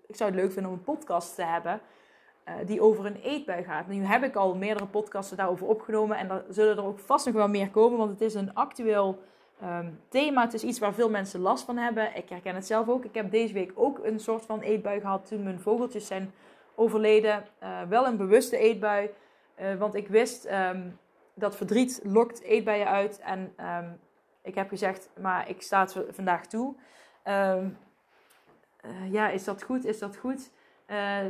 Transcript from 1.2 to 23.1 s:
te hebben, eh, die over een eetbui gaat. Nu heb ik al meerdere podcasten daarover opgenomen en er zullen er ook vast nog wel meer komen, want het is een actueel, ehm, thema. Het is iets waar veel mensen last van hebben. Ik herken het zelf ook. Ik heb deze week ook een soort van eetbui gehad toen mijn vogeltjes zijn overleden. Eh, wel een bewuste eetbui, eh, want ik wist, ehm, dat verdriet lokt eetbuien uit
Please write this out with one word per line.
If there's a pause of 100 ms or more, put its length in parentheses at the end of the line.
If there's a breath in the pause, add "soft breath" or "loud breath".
te
hebben, (600 soft breath)
eh, (100)
die
over
een
eetbui
gaat.
Nu
heb
ik
al
meerdere
podcasten
daarover
opgenomen
en
er
zullen
er
ook
vast
nog
wel
meer
komen,
want
het
is
een
actueel, (400 loud breath)
ehm, (180)
thema.
Het
is
iets
waar
veel
mensen
last
van
hebben.
Ik
herken
het
zelf
ook.
Ik
heb
deze
week
ook
een
soort
van
eetbui
gehad
toen
mijn
vogeltjes
zijn (420 loud breath)
overleden. (160)
Eh,
wel
een
bewuste
eetbui, (460 soft breath)
eh,
want
ik
wist,
ehm, (440)
dat
verdriet
lokt
eetbuien
uit